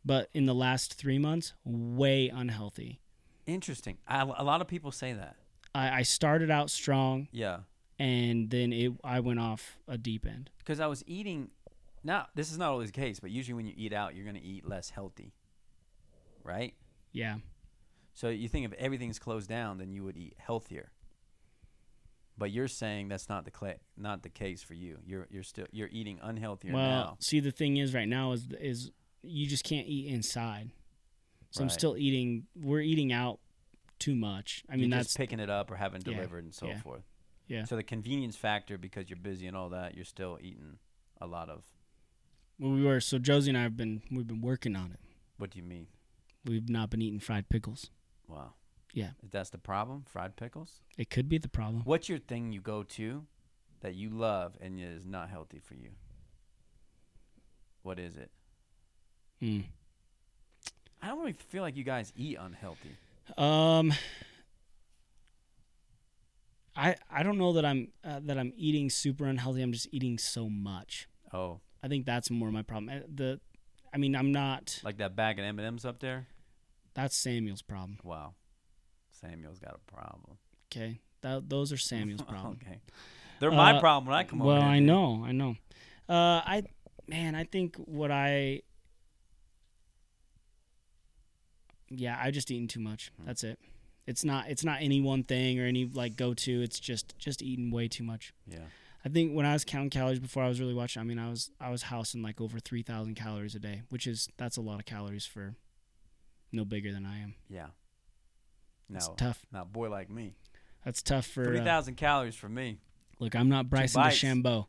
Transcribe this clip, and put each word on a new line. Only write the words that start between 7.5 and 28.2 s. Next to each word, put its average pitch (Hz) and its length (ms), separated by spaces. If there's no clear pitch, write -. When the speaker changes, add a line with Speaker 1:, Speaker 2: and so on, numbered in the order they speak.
Speaker 1:
and 120 520
then 123 220
it, 120 200
I 127 180
went 120 200
off 113 380
a 123 100
deep 110 280
end. 120 240
Speaker 2:
'Cause 151 140
I 156 80
was 139 200
eating, 175 440
now, 170 300
this 156 180
is 156 60
not 170 120
always 117 200
the 131 100
case, 117 180
but 92 120
usually 123 240
when 113 120
you 101 100
eat 104 180
out, 98 200
you're 98 120
gonna 101 160
eat 95 240
less 92 240
healthy, 98 420
right? 104 300
Speaker 1:
Yeah. 110 260
Speaker 2:
So 120 140
you 113 200
think 120 180
if 101 80
everything's 127 440
closed 110 300
down, 110 300
then 92 140
you 98 120
would 95 140
eat 85 200
healthier. - 540
But 104 120
you're 123 180
saying 104 400
that's 98 220
not 92 160
the 95 40
cla-, - 280
not 101 260
the - 60
case 92 340
for - 120
you. 85 320
You're, 92 240
you're 95 120
still, - 300
you're 107 180
eating 104 320
unhealthier 110 500
Speaker 1:
Well, 131 100
Speaker 2:
now. - 140
Speaker 1:
see, 151 220
the 139 100
thing 143 280
is 135 160
right 110 140
now 131 240